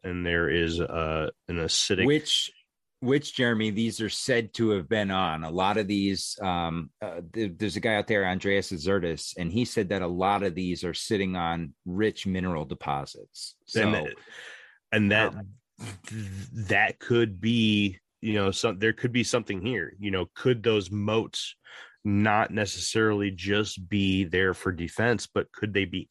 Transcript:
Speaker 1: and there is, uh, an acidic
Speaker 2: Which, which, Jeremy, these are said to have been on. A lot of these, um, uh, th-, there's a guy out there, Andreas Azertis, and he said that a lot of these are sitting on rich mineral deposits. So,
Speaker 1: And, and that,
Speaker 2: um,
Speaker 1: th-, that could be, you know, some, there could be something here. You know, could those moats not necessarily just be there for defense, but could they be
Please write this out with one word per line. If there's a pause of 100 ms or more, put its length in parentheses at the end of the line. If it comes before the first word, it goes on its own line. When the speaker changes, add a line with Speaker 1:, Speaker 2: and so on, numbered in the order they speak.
Speaker 1:
and
there
is,
uh, (180)
an
acidic
Speaker 2:
Which, (500)
which,
Jeremy,
these
are
said
to
have
been
on.
A
lot
of
these,
um, (120)
uh, (120)
th-,
there's
a
guy
out
there,
Andreas
Azertis,
and
he
said
that
a
lot
of
these
are
sitting
on (100)
rich
mineral
deposits. (120)
So,
Speaker 1:
And, (840)
and
that,
Speaker 2:
um, (600)
Speaker 1:
th-, (460)
that
could
be, (240)
you
know,
some,
there
could
be
something
here.
You
know,
could
those
moats (480)
not
necessarily
just
be
there
for
defense,
but
could
they
be